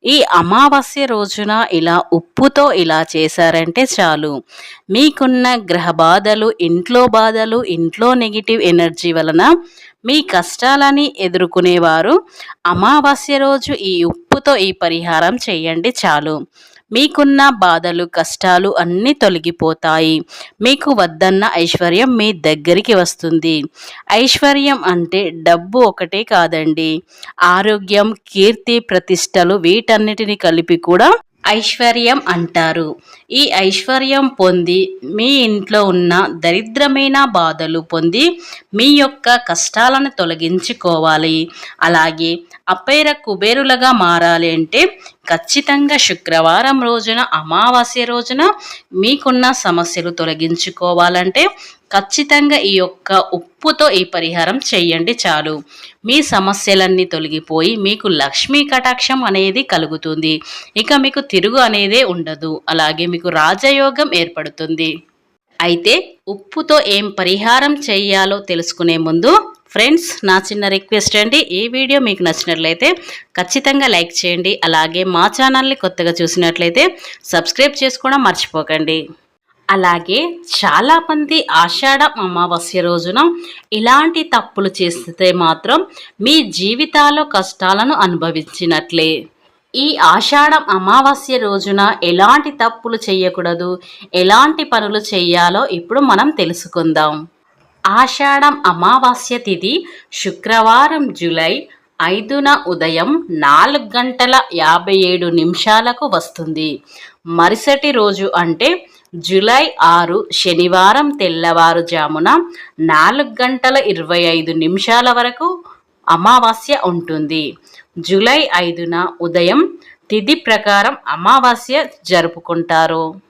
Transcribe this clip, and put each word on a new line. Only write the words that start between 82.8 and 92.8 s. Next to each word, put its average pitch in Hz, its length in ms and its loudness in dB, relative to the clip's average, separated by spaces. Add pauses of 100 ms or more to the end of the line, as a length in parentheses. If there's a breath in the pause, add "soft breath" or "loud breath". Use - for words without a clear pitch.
రోజున 175 320 -2 (580 loud breath)
ఇలాంటి 294 420 2 (140)
తప్పులు 202 360 -2 (100)
చేస్తే 175 480 -2 (160)
మాత్రం 160 340 0 (460 loud breath)
మీ 285 100 2 (240)
జీవితాల్లో 294 680 0 (120)
కష్టాలను 196 580 0 (100)
అనుభవించినట్లే. 165 1080 -2 (640)
ఈ 269 120 -2 (280)
ఆషాఢం 294 480 2 (140)
అమావాస్య 262 600 0 (100)
రోజున 196 340 -2 (300)
ఎలాంటి 240 400 4 (120)
తప్పులు 226 440 -4